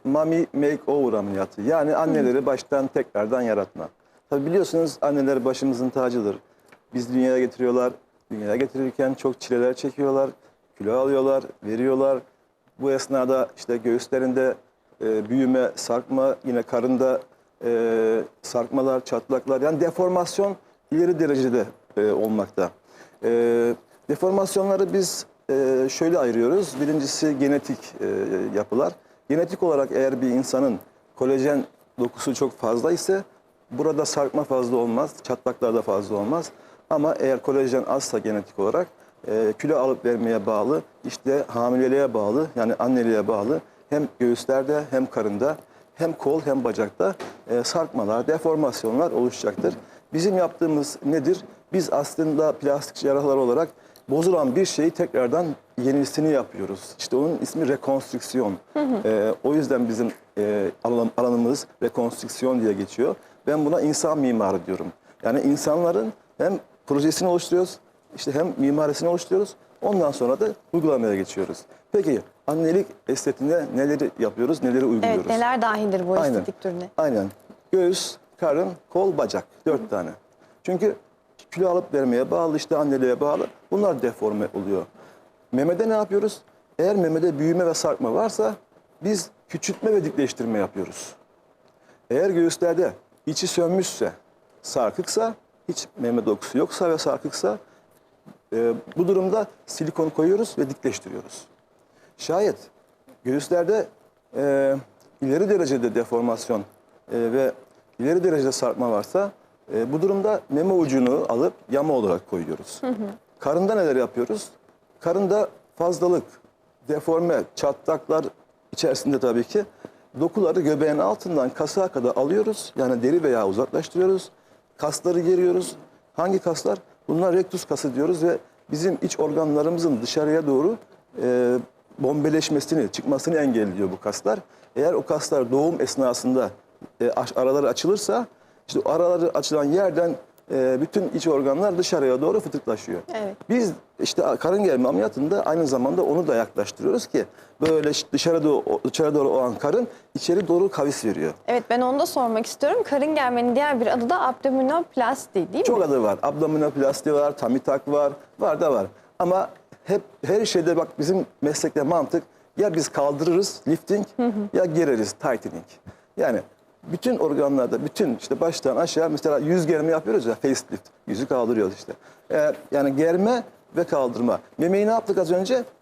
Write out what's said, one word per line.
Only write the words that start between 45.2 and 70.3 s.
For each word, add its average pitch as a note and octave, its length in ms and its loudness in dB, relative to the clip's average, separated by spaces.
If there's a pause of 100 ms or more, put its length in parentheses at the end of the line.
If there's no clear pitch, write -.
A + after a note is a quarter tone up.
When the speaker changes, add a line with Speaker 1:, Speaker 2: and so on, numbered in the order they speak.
Speaker 1:
hem E3 180 -2
kol D3+ 280 0
hem C3+ 240 0
bacakta, A2+ 500 -2 (360)
e, A#2+ 140 0
sarkmalar, A#2+ 600 -2
deformasyonlar D3+ 840 0
oluşacaktır. A#2+ 640 -2 (380)
Bizim F#3 260 0
yaptığımız D#3+ 680 -2
nedir? D#3 400 0 (280)
Biz F3 200 -2
aslında D3+ 600 0
plastik C#3+ 440 -2
cerrahlar C#3 400 2
olarak C3+ 320 2 (420)
bozulan D#3 460 2
bir F#3+ 80 4
şeyi D#3+ 260 0
tekrardan D#3 560 0 (360)
yenisini C#3+ 480 2
yapıyoruz. G2 680 -4
İşte - 180 -2
onun D3 260 0
ismi D3+ 260 -4
rekonstrüksiyon. B2+ 840 -2 (180)
Speaker 2:
Hı D4+ 80 -2
hı. B3+ 280 0
Speaker 1:
E, A2 260 2 (100)
o C#3 100 2
yüzden B2+ 340 2
bizim, A#2 240 -2 (260)
e, G#2 320 0 (140)
alan-, A#2 320 0
alanımız B2 500 0 (160)
rekonstrüksiyon A#2+ 800 -2
diye A2 120 2
geçiyor. G2+ 420 -2 (320)
Ben D3+ 180 0
buna D#3+ 160 2
insan D3+ 380 0
mimarı G#2 480 0
diyorum. F2 260 -6 (300)
Yani A#2 180 0
insanların E3+ 720 0 (260)
hem F3+ 200 0 (280)
projesini D#3+ 420 2
oluşturuyoruz, F3 500 0 (380)
işte - 160 -6
hem D#3 240 0
mimarisini D3 520 2
oluşturuyoruz. F#3 480 0 (260)
Ondan F#3 280 2
sonra C3+ 300 0